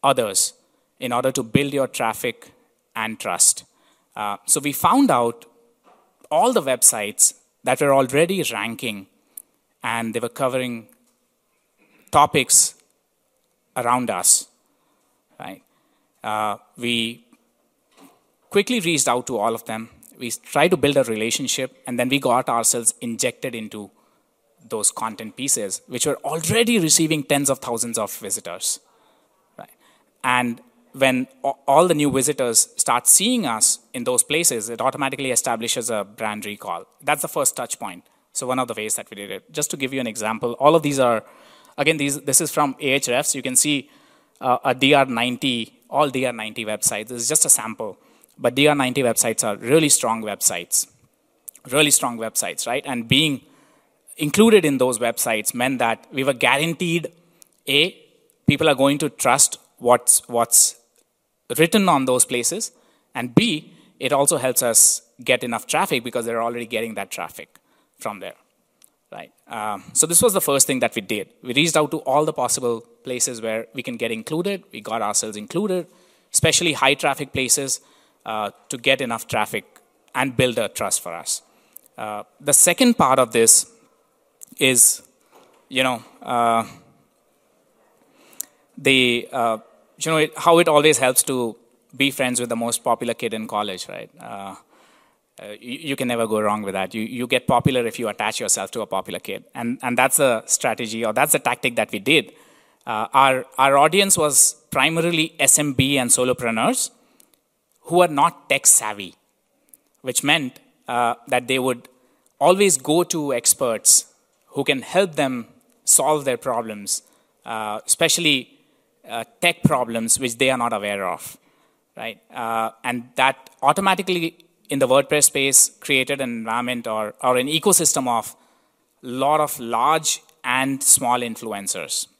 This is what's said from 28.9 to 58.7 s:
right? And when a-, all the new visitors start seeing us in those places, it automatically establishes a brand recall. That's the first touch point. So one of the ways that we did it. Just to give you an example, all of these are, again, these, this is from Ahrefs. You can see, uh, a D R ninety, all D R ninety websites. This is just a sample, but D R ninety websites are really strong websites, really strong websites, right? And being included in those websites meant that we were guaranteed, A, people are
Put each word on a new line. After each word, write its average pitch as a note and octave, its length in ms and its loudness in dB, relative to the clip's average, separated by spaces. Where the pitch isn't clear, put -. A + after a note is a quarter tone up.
right? - 140 -20
And B2 380 0
when C3 340 2
a-, C#3 60 -2
all D#3 200 6
the E3 80 2
new D3 160 2
visitors C3 680 0
start B2 300 0
seeing A3+ 400 2
us A2 320 -2
in B2 80 -8
those B2+ 200 0
places, C#3 460 -2
it A2+ 100 -10
automatically C3+ 520 -4
establishes A#2 580 -4
a G#2+ 140 -4
brand G#2+ 420 -8
recall. G2+ 400 -10
That's D3 220 -2
the E3 40 -6
first D3 300 -2
touch B2 220 -8
point. F2+ 260 -12
So - 140 -6
one B2+ 140 -2
of B2 80 -2
the A#2 80 -8
ways G#2+ 200 -6
that - 140 -10
we A2 60 -18
did G2+ 160 -14
it. G2 200 -14
Just D3 200 -4
to - 60 -6
give C3+ 140 -4
you C3+ 80 -6
an B2 80 -4
example, A2 460 -4
all D3+ 220 4
of E3 80 2
these C#3+ 160 -2
are, A#2+ 240 0
again, D3+ 200 -2
these, C#3+ 240 -4
this C3+ 180 0
is D#3 120 -4
from C#3+ 240 -2
Ahrefs. C3+ 580 -2
You C3+ 80 -8
can B2+ 140 -6
see, C#3+ 340 0
uh, B2+ 240 0
a B2 120 0
D C3+ 180 6
R C#3 120 6
ninety, B2 840 -4
all C#3+ 200 0
D C3 160 -4
R A#2+ 80 -4
ninety A2 300 -10
websites. G#2+ 440 -4
This A#2+ 160 -8
is A#2 40 -2
just - 180 0
a - 40 -6
sample, A2 480 -2
but B2 180 0
D C#3+ 120 4
R D3 80 4
ninety C3+ 260 -2
websites A2+ 420 0
are G#2 140 -2
really D3 320 2
strong A2+ 320 0
websites, G2 640 -4
really D3 200 2
strong A#2+ 260 0
websites, A2 500 -6
right? B2+ 180 -4
And A#2+ 220 -6
being C#3 340 2
included G3 460 6
in C#3+ 140 2
those B2+ 220 0
websites A2+ 560 -2
meant B2 240 -2
that A2+ 320 -2
we C3 120 -4
were C3+ 100 0
guaranteed, D#3+ 800 0
A, C#3+ 240 2
people D3 240 4
are C#3 60 4